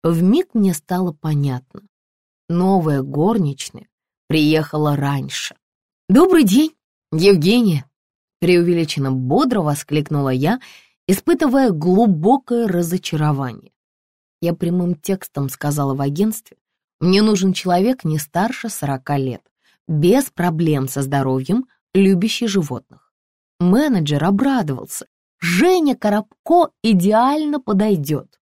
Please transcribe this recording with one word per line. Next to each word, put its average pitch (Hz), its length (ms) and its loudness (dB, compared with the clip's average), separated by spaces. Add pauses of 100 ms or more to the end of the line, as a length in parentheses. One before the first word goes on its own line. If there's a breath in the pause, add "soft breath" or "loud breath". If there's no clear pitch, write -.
Вмиг 180 520 0
мне 196 180 2
стало 180 400 -4
понятно. 143 680 -4 (680)
Новая 170 540 0
горничная 147 840 -2 (400)
приехала 151 680 0
раньше. 139 600 -6 (540)
"Добрый 320 340 4
день, 254 300 2 (380)
Евгения!" 185 720 2 (540)
преувеличенно 170 720 0
бодро 185 500 0
воскликнула 147 680 -2
я, 147 300 0 (480 loud breath)
испытывая 262 640 2
глубокое 202 960 2
разочарование. 156 1040 -4 (720)
Я 170 120 -2
прямым 175 420 -2
текстом 151 540 -6
сказала 143 440 -4
в 139 80 -6
агентстве: 170 560 -4 (420)
"Мне 190 220 2
нужен 190 320 2
человек 190 500 0
не 156 140 -2
старше 214 520 -6
сорока 139 480 -6
лет, 131 260 -6 (440)
без 175 420 2
проблем 156 580 -2
со 139 140 -6
здоровьем, 135 640 -2 (260 soft breath)
любящий 196 540 2
животных". 160 680 -6 (460)
Менеджер 175 640 2
обрадовался. 202 840 -2 (320)
"Женя 277 560 2
Коробко 220 760 0 (120)
идеально 240 760 2
подойдёт. 185 800 -2 (100)